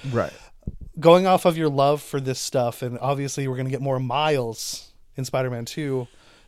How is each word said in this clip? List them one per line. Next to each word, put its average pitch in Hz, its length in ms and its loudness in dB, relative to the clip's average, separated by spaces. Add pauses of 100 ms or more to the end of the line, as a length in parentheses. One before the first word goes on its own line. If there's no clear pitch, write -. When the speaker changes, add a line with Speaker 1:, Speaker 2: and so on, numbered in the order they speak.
(120)
Speaker 1:
Right. 101 200 0 (680)
Speaker 2:
Going 175 260 8
off 185 180 4
of 170 120 4
your 160 120 2
love 143 340 2
for 143 180 -6
this 131 200 -4
stuff, 123 420 -2
and 123 160 -6
obviously 139 500 -4
we're 127 80 -4
gonna 131 140 -4
get 127 120 -4
more 135 180 0
Miles 131 920 -2 (240)
in 135 80 -4
Spider-Man 123 420 -2
Two. 135 420 -4 (400)